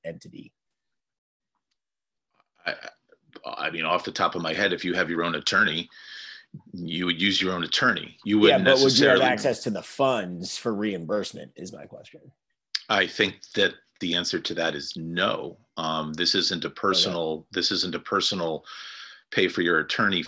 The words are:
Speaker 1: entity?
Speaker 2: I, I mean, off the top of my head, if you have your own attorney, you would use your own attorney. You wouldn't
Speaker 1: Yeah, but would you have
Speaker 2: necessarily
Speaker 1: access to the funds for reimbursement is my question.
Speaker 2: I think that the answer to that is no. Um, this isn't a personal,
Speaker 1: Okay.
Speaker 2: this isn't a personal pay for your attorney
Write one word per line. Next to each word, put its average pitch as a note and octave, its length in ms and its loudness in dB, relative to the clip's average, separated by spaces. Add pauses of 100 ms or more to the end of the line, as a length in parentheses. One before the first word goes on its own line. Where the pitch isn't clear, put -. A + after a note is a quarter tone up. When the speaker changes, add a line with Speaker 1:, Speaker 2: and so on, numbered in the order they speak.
Speaker 1:
entity? - 480 -14 (2250)
Speaker 2:
I, E2+ 100 -4 (720)
I - 260 -6
mean, E2 120 -4
off E2+ 220 0
the - 80 -6
top E2+ 220 0
of F2 60 -2
my D#2+ 120 -2
head, G2 180 0
if E2+ 140 -4
you F2 80 0
have F2 160 0
your E2+ 160 0
own E2 100 -2
attorney, E2+ 540 0 (840)
you F2 340 -4
would E2+ 160 0
use F#2+ 200 2
your F#2 100 0
own F2 140 -2
attorney. G2+ 580 0
You G#2 160 4
wouldn't G2+ 260 8
Speaker 1:
Yeah, C3+ 80 8
but C3+ 80 6
would C3 160 6
you C#3+ 120 8
have C3 80 8
Speaker 2:
necessarily - 80 6
Speaker 1:
access B2 380 0
to B2 60 -2
the G2+ 120 -4
funds F#2+ 760 -2
for A2+ 160 -2
reimbursement G2 840 -4
is F2+ 160 -12
my D2 120 -16
question. - 360 -20 (680)
Speaker 2:
I G2 180 4
think G2 360 0 (140)
that G2 180 4 (260)
the F2 160 -2
answer F2 240 -2
to - 140 -6
that E2 220 -2
is C#2+ 200 -8
no. F2 600 -2 (180)
Um, D#2 380 -4
this F2 220 0
isn't F2+ 280 0
a E2+ 60 -6
personal, F2 600 0
Speaker 1:
Okay. D#2 200 -6
Speaker 2:
this F2+ 220 0
isn't F2+ 220 -2
a - 40 -6
personal F2 640 -2 (640)
pay A2 200 2
for F#2+ 120 -2
your E2+ 180 4
attorney F#2 480 0